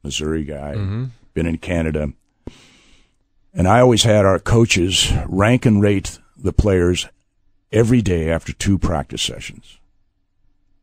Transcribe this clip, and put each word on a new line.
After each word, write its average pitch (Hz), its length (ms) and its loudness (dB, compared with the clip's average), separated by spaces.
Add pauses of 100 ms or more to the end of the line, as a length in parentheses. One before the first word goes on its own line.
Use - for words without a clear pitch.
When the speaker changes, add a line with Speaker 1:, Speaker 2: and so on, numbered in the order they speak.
Speaker 1:
Missouri 76 420 -6
guy, 71 300 -10
Speaker 2:
Mm-hmm. 104 300 -6 (300)
Speaker 1:
been 82 120 -2
in 82 120 -4
Canada. 78 540 -4 (1400)
And 90 160 0
I 113 120 6
always 123 220 4
had 104 220 4
our 95 140 2
coaches 98 760 0 (140)
rank 107 400 2
and 104 160 4
rate 101 360 -2 (180)
the 92 180 -6
players 90 520 0 (640)
every 117 300 2
day 85 300 -2
after 82 220 -4
two 98 260 -2
practice 71 440 -4
sessions. - 560 -12 (1040)